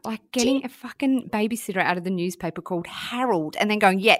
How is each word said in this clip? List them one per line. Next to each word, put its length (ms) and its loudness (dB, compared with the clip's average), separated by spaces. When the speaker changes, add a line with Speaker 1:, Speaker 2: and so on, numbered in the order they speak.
Speaker 1:
Like, 160 -6
Speaker 2:
Do 200 -4
Speaker 1:
getting 160 4
Speaker 2:
you 80 -4
Speaker 1:
a 40 -10
fucking 640 -2
babysitter 480 -2
out 160 2
of 80 -6
the 60 -2
newspaper 500 -4
called 260 -4
Harold 720 -2
and 120 0
then 80 0
going, 220 4
"Yeah, 200 6